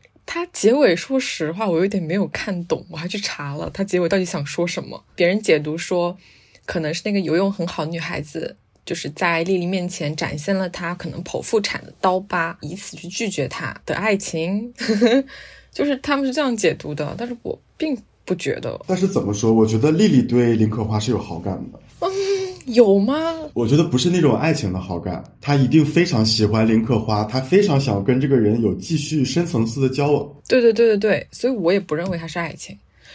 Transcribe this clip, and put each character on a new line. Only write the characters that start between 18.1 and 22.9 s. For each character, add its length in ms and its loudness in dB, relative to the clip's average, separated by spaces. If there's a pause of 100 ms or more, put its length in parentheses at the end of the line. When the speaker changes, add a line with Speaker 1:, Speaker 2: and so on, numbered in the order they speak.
Speaker 1:
不 100 -4
觉 260 -4
得。 260 -6
Speaker 2:
但 100 0
是 100 2
怎 140 0
么 120 -2
说， 200 4
我 120 6
觉 120 2
得 140 4
丽 160 6
丽 160 6
对 320 4
林 140 4
可 140 -4
花 160 0
是 120 -2
有 80 0
好 180 -8
感 180 -6 (160)
的。 80 -20 (200)
Speaker 1:
嗯， 100 -2 (560)
有 320 6